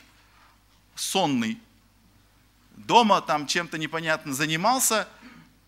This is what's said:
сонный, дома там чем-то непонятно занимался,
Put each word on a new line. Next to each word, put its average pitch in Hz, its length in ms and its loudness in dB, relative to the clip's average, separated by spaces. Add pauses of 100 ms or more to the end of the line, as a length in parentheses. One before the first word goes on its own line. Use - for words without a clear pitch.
(960)
сонный, 127 640 0 (1160)
дома 190 460 4
там 147 240 -4
чем-то 165 320 -4
непонятно 156 560 -4
занимался, 185 720 0 (600)